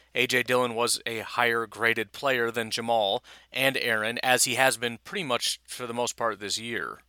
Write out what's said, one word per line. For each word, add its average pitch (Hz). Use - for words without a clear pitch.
A 123
J 123
Dillon 123
was 117
a 117
higher 117
graded 110
player 123
than 113
Jamal 117
and 131
Aaron, 113
as 127
he 123
has 127
been 117
pretty 190
much -
for -
the 117
most 120
part 110
this 95
year. 92